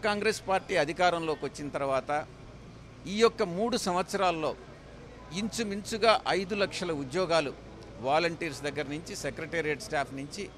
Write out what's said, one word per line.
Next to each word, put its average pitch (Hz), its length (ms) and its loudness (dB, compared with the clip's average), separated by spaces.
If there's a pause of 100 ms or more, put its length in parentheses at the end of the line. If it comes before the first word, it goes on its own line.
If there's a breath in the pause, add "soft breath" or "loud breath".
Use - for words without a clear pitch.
కాంగ్రెస్ 208 340 2 (100)
పార్టీ 190 240 2 (100)
అధికారంలోకి 165 640 2
వచ్చిన 147 280 -8
తర్వాత 135 340 0 (1040)
ఈ - 100 0
యొక్క 220 180 4 (140)
మూడు 226 200 2 (100)
సంవత్సరాల్లో 180 680 2 (880)
ఇంచుమించుగా 214 720 2 (260)
ఐదు 196 240 -2
లక్షల 180 300 0 (100)
ఉద్యోగాలు 156 500 2 (540)
వాలంటీర్స్ 156 600 2
దగ్గర 143 280 -2
నుంచి, 165 180 -8 (120)
సెక్రటేరియట్ 151 600 -2
స్టాఫ్ 139 340 -2
నుంచి 143 220 -8 (160)